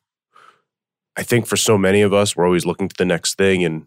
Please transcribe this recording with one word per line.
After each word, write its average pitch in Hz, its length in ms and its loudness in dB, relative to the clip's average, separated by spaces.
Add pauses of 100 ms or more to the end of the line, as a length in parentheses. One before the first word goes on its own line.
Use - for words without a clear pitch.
(1200)
I - 60 -6
think 113 240 0
for 101 80 -2
so 110 200 2
many 98 260 2
of 98 120 2
us, 101 220 0
we're 85 100 0
always 87 180 0
looking 87 240 -4
to - 80 -14
the 95 80 -2
next 87 320 -4
thing 95 280 0
and 80 220 -4